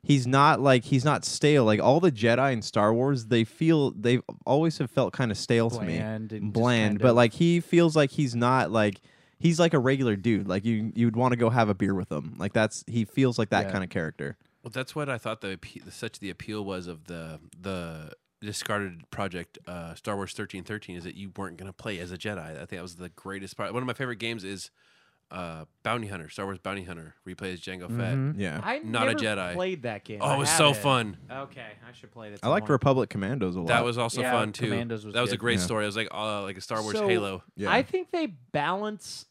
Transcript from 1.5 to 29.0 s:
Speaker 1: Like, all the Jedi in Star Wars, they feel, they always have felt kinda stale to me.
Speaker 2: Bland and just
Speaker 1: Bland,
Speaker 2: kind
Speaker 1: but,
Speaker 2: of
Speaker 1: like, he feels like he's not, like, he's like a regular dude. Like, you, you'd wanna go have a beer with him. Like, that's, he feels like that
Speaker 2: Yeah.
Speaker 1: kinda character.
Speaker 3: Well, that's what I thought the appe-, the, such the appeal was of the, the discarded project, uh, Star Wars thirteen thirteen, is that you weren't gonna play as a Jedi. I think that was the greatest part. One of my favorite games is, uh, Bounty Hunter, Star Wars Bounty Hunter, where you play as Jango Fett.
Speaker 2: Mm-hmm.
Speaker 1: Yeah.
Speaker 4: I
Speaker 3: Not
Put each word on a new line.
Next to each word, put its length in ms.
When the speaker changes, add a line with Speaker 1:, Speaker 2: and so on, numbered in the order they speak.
Speaker 1:
Like, 160
all 220
the 100
Jedi 400
in 100
Star 320
Wars, 340
they 180
feel, 460
they 280
always 340
have 120
felt 240
kinda 200
stale 340
to 120
me. 180
Speaker 2:
Bland 340
and 140
just 60
Speaker 1:
Bland, 360
Speaker 2:
kind 120
Speaker 1:
but, 100
Speaker 2:
of 40
Speaker 1:
like, 180
he 280
feels 340
like 160
he's 240
not, 360
like, 280
he's 180
like 160
a 60
regular 380
dude. 320
Like, 160
you, 300
you'd 200
wanna 220
go 120
have 200
a 40
beer 220
with 160
him. 260
Like, 140
that's, 360
he 180
feels 340
like 120
that 160
Speaker 2:
Yeah. 40
Speaker 1:
kinda 160
character. 480
Speaker 3:
Well, 80
that's 260
what 120
I 80
thought 220
the 160
appe-, 300
the, 60
such 280
the 100
appeal 360
was 220
of 180
the, 340
the 540
discarded 680
project, 460
uh, 280
Star 200
Wars 160
thirteen 320
thirteen, 320
is 80
that 120
you 200
weren't 220
gonna 160
play 260
as 140
a 40
Jedi. 220
I 200
think 100
that 120
was 140
the 140
greatest 480
part. 160
One 100
of 40
my 40
favorite 280
games 260
is, 260
uh, 360
Bounty 240
Hunter, 220
Star 160
Wars 120
Bounty 280
Hunter, 380
where 80
you 40
play 160
as 80
Jango 300
Fett. 260
Speaker 2:
Mm-hmm. 240
Speaker 1:
Yeah. 240
Speaker 4:
I 160
Speaker 3:
Not 300